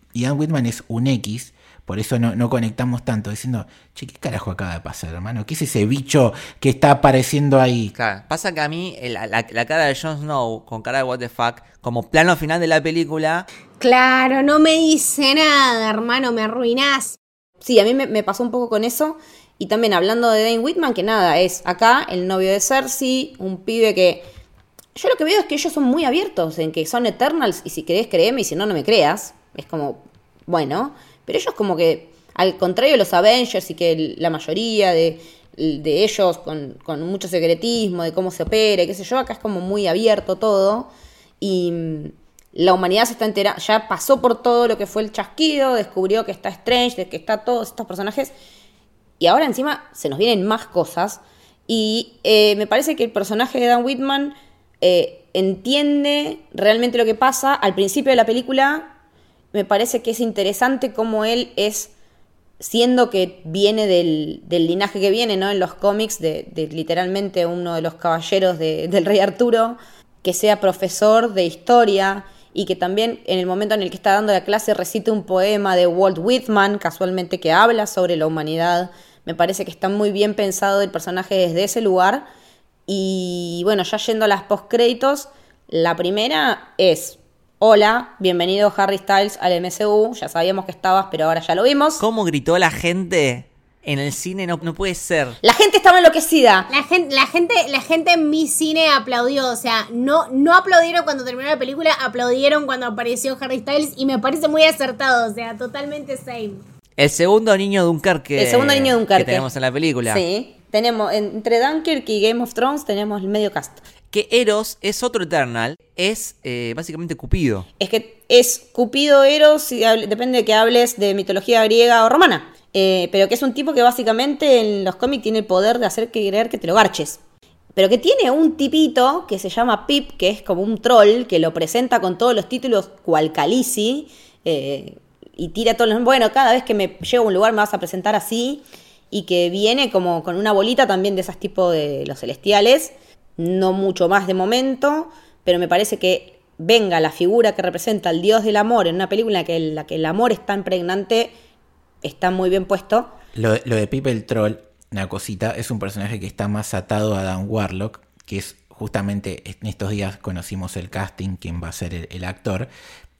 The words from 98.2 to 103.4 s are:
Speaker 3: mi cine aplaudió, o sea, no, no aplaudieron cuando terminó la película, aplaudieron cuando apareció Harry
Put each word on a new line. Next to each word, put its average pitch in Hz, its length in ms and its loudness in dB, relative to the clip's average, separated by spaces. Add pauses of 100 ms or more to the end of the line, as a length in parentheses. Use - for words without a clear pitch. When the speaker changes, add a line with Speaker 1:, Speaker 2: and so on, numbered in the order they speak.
Speaker 3:
mi 311 180 0
cine 311 420 0
aplaudió, 254 580 0
o 240 80 -4
sea, 226 360 -2
no, 269 380 0
no 285 260 4
aplaudieron 349 480 4
cuando 277 200 -4
terminó 254 240 -8
la 302 120 0
película, 294 320 0 (120)
aplaudieron 262 640 0
cuando 254 220 -4
apareció 240 520 -6
Harry 262 200 -6